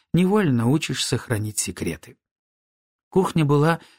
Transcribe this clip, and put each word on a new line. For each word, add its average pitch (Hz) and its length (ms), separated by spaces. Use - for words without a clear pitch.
невольно 170 540
учишься 135 500
хранить 107 400
секреты". - 580
Кухня 180 340
была 147 360